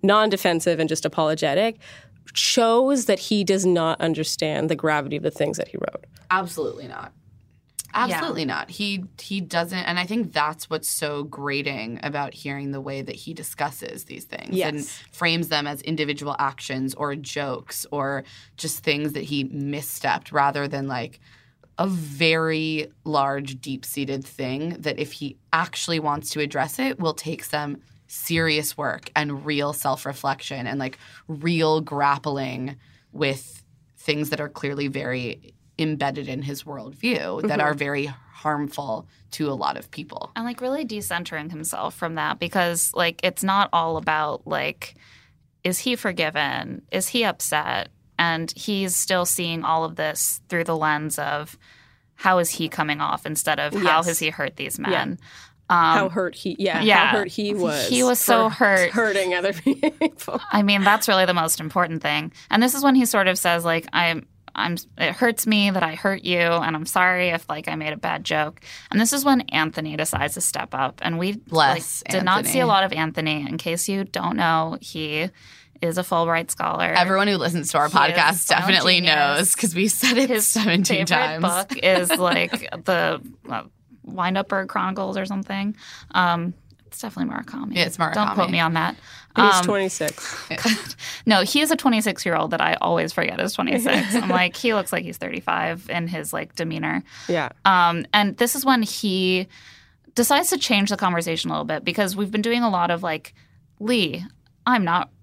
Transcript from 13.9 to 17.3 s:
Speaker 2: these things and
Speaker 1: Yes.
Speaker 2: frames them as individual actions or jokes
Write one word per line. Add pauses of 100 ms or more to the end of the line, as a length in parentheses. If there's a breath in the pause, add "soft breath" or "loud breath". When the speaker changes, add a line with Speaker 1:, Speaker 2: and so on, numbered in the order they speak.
Speaker 2:
these
things (120)
and
Speaker 1:
Yes. (120)
Speaker 2:
frames
them
as
individual
actions
or
jokes